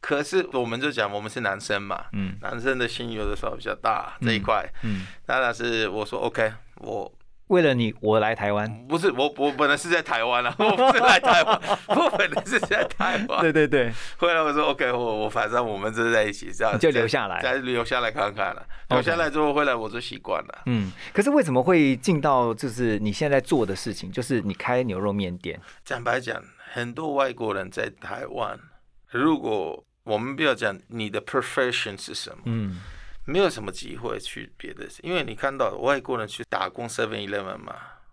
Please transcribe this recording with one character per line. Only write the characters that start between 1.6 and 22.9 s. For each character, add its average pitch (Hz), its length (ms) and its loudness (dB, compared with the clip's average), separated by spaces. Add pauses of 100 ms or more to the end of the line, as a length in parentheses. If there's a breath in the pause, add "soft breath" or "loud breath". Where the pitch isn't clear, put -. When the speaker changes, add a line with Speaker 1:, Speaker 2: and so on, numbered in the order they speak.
Speaker 1:
生 104 200 -2
嘛， 98 320 -6
Speaker 2:
嗯。 98 280 -4
Speaker 1:
男 110 200 -6
生 127 180 0
的 120 80 0
心 117 260 -6
有 107 160 -2
的 104 60 0
时 101 120 -4
候 - 100 -4
比 - 60 -12
较 101 140 -4
大， - 440 0
Speaker 2:
嗯。 - 60 -2
Speaker 1:
这 113 80 2
一 107 40 0
块。 104 260 0 (200 loud breath)
Speaker 2:
嗯。 95 220 -4 (180 loud breath)
Speaker 1:
当 131 160 0
然 120 120 2
是 113 360 0
我 104 160 -2
说： 101 160 -6
“OK， 113 320 0 (240)
我” 107 340 -8 (380)
Speaker 2:
为 185 120 6
了 147 140 6
你， 113 260 2
我 107 180 6
来 110 160 2
台 101 180 -2
湾。 110 360 -4
Speaker 1:
不 156 80 0
是， 170 160 4
我， 135 240 2
我 139 160 2
本 139 160 2
来 143 80 4
是 170 140 -6
在 170 100 4
台 135 240 0
湾 123 180 2
啊， 120 120 0
<laughs> - 40 -12
我 214 160 4
不 262 180 6
是 262 100 6
来 202 180 8
台 170 240 6
湾， 220 240 4
Speaker 2:
<laughs> 202 200 0
Speaker 1:
我 277 280 4
本 185 140 2
来 - 160 -2
是 220 140 0
在 - 240 0
台 - 440 0
湾。 - 140 0
Speaker 2:
对， 160 100 4
对， 151 160 6
对。 123 240 4 (240 loud breath)
Speaker 1:
后 170 120 2
来 165 120 4
我 156 120 2
说： 151 160 2
“OK， 135 220 0
我， 120 280 0
我 107 100 0
反 107 220 0
正 120 140 2
我 107 120 -2
们 104 160 -2
就 117 180 2
在 113 140 6
一 104 80 0
起， - 180 -10
这 - 140 -2
样 107 100 4
Speaker 2:
你 110 40 2
就 165 120 6
留 117 160 4
下 113 200 0
来。 87 160 -2
Speaker 1:
再， 127 120 2
再 135 40 0
留 123 260 0
下 123 160 0
来 117 100 0
看 104 220 0
看 98 220 -2
了。” - 120 -14 (220 loud breath)
Speaker 2:
OK。 127 60 0
Speaker 1:
留 127 80 4
下 165 140 0
来 165 120 2
之 143 100 -2
后， 151 140 2
后 147 120 4
来 135 100 2
我 113 140 -4
就 117 120 -6
习 113 160 -10
惯 - 260 -2
了。 - 220 -14
Speaker 2:
嗯， 107 260 0 (220 loud breath)
可 - 80 2
是 214 80 4
为 285 140 6
什 156 100 0
么 127 100 4
会 151 340 6
进 156 240 2
到 127 340 4
就 127 160 -4
是 110 300 0